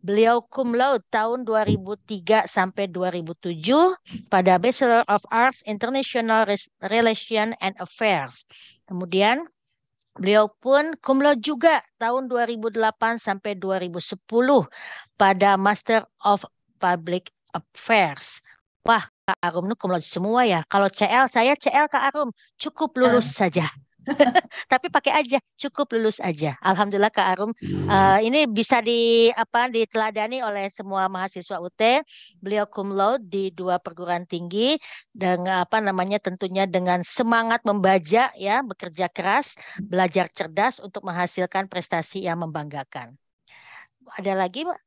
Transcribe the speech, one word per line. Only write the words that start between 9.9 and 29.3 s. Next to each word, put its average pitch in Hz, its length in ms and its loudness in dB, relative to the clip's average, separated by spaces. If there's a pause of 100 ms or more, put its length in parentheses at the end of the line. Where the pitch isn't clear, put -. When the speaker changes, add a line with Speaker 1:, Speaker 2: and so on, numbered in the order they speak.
Speaker 1:
beliau 208 400 2
pun 294 480 0
cum 269 160 2
laude 285 240 2
juga 294 400 2 (160)
tahun 247 240 -2
dua 240 240 -2
ribu 226 240 -6
delapan 226 480 -2
sampai 202 320 -6
dua 190 240 -4
ribu 180 240 -6
sepuluh 233 640 2 (560)
pada 196 320 4
Master 208 480 2 (240)
of 202 160 2 (400)
Public 175 480 -2 (240)
Affairs. - 880 -2 (400)
Wah, 226 240 2 (240)
Kak 190 80 -2
Arum 175 320 -4
nu 226 80 -4
cum 180 160 -2
laude 170 80 0
semua 214 480 -2
ya. 165 160 0
Kalau 196 240 2
C - 160 -2
L, 254 240 4
saya 247 240 2
C 285 160 -2
L 285 160 2
Kak 277 240 0
Arum, 277 240 -4 (240)
cukup - 400 -6
lulus 240 400 2
Speaker 2:
Ah. 202 80 2
Speaker 1:
saja. 160 240 0 (320)
<laughs> - 720 0
Tapi 254 160 0
pakai 294 320 2
aja, 254 160 -2 (160)
cukup - 400 -6
lulus 220 240 0
aja. 151 400 -4
Alhamdulillah 202 560 2
Kak 190 240 0
Arum, 208 240 -4
Speaker 2:
Hmm. - 240 -4
Speaker 1:
eh, 196 400 6
ini 277 240 2
bisa 226 320 0
di, 233 560 4